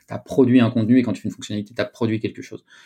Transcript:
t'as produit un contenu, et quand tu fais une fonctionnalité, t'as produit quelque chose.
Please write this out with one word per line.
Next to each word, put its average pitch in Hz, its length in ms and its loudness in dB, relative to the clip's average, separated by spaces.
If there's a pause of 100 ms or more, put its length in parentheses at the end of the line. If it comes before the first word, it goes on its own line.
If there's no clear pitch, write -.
t'as 110 120 -10
produit 127 420 2
un 113 80 4
contenu, 117 300 2
et 123 40 2
quand 120 120 -2
tu - 80 -16
fais 107 60 -6
une - 60 -10
fonctionnalité, 104 400 -10
t'as 104 120 -2
produit 110 340 -4
quelque 107 220 -6
chose. - 240 -18 (200)